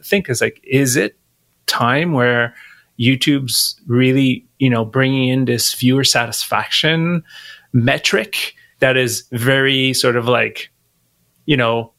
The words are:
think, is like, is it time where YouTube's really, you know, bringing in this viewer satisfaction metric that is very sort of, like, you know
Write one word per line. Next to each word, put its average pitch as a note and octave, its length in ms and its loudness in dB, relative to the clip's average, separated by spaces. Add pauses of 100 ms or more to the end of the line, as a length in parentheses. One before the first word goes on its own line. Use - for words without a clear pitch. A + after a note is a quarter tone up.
think, - 240 -2
is B2 120 -4
like, A2+ 220 -4
is C3 320 0
it G#2+ 220 -2 (500)
time C#3+ 460 0
where B2 420 0 (460)
YouTube's C3 840 0
really, C3 600 2 (120)
you C3+ 100 2
know, A2+ 160 0
bringing C3 440 0
in C3 180 0
this A#2+ 280 -2
viewer C3 300 2
satisfaction D#3 1200 -2 (480)
metric - 800 -2 (260)
that C3 160 2
is A#2+ 360 -2
very C3 600 2
sort B2+ 200 0
of, A#2+ 140 -2
like, A#2 420 -2 (760)
you D3+ 100 2
know A#2 420 0